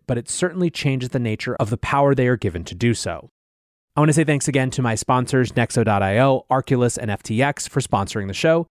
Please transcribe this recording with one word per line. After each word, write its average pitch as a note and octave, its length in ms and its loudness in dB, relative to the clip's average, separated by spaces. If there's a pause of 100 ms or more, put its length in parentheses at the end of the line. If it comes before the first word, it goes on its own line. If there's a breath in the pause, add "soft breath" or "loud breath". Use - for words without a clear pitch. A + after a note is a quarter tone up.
but B2 100 -2
it A#2+ 120 -6
certainly F3 420 -2
changes C3 380 -2
the C3+ 100 -2
nature A#2+ 380 -4
of A2+ 120 -2
the A2+ 80 -2
power C#3+ 380 2
they B2+ 120 4
are B2 100 2
given F2 280 -4
to - 100 -12
do A#2 200 2
so. - 340 -8 (640)
I - 40 2
want D3+ 100 6
to D3+ 40 4
say D#3+ 100 4
thanks C#3+ 240 0
again C3 240 0
to C3+ 100 -4
my A#2 140 0
sponsors, B2+ 580 0
Nexo A#2 320 0
dot G#2 180 2
I G2 160 2
O, C3+ 320 2
Arculus, B2+ 460 0
and A2 140 -6
F G2+ 120 -6
T A2+ 180 -2
X C#3+ 260 -2
for - 120 -4
sponsoring G2+ 480 -2
the G2 60 -6
show E3 440 2